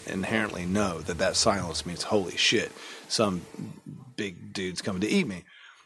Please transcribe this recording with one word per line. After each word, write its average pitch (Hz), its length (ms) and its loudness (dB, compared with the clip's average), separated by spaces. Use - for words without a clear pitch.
inherently 95 580 0
know 92 360 2
that 82 180 -4
that 92 180 2
silence 90 480 2
means, 87 200 -6
"Holy 98 320 2
shit, - 340 4
some 95 340 2
big 101 360 -6
dude's 92 300 -4
coming 95 180 -2
to 107 80 2
eat 190 180 4
me." 92 180 -6